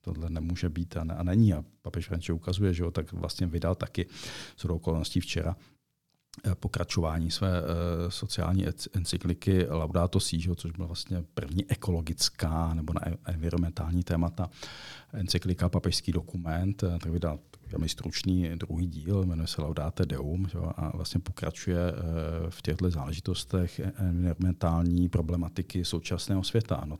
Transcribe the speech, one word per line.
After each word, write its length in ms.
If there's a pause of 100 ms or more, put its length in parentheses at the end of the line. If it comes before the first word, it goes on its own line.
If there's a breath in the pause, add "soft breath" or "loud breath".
tohle 300
nemůže 380
být 280
a 80
ne-, 100
a 80
není. 320
A 100 (180)
papež 240
František 300
ukazuje, 380
že 80
jo, 80
tak 220
vlastně 340
vydal 280
taky 320 (520 loud breath)
shodou 180
okolností 440
včera, 360 (880 soft breath)
eh, 80
pokračování 760
své, 180 (100)
eh, 40 (480)
sociální 580
ec-, 260
encykliky 760
Laudato 500
Si, 200
že 80
jo, 60
což 180
byla 140
vlastně 380 (100)
první 360
ekologická 1040
nebo 180
na 140
en-, 180
environmentální 760
témata 480 (640 loud breath)
encyklika, 560
papežský 440
dokument, 680
eh, 160
tak 140
vydal 260 (340)
velmi 160
stručný 680
druhý 300
díl, 380
jmenuje 220
se 160
Laudate 440
Deum, 460
že 60
jo, 180
a 200
vlastně 240
pokračuje, 580
eh, 720
v 120
těchto 280
záležitostech 880
e-, 160
environmentální 1120
problematiky 760
současného 600
světa. 420
No, 140